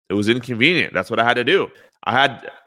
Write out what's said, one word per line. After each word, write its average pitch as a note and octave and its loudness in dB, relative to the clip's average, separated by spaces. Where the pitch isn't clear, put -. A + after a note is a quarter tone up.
it F#2 -4
was G2+ 0
inconvenient. B2 0
That's F#2 -2
what A2 -2
I A2+ 2
had A#2+ 4
to B2 0
do. D3 0
I G#2+ -2
had C3 0